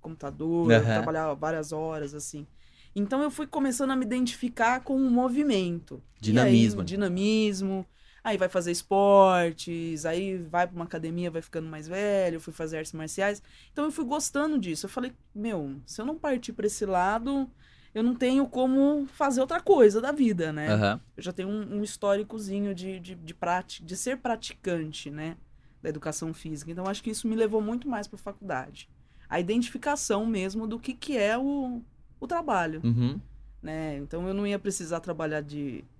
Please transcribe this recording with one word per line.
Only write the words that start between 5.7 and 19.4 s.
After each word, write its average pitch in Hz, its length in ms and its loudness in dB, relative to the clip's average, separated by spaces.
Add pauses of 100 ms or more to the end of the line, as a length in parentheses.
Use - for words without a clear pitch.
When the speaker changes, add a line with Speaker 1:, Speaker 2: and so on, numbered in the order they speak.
Speaker 1:
E - 320 -10
aí, 107 60 4
Speaker 2:
Dinamismo, 113 480 6
né? 87 60 0
Speaker 1:
dinamismo. 190 1000 0 (360)
Aí 214 160 -2
vai 185 100 2
fazer 175 220 0
esportes, 170 1400 4
aí 185 320 -2
vai 175 280 0
pra 175 80 -12
uma 170 120 -6
academia, 170 440 -4
vai 160 120 -6
ficando 160 260 -8
mais 156 180 -12
velho, 190 500 0
eu 160 40 -6
fui 165 140 -12
fazer 160 240 -6
artes 156 140 -8
marciais. 190 500 -2 (300)
Então 294 120 -2
eu 311 80 -2
fui 311 120 -4
gostando 294 540 0
disso. 180 280 -4
Eu 190 40 -8
falei, - 220 -6 (220)
"Meu, 180 500 -4
se - 160 -14
eu 226 60 -6
não 311 100 -4
partir 254 380 -4
pra 202 120 -4
esse 208 200 -2
lado, 226 640 0 (440)
eu 220 80 -2
não 240 120 2
tenho 262 340 4
como 277 640 4
fazer 269 300 2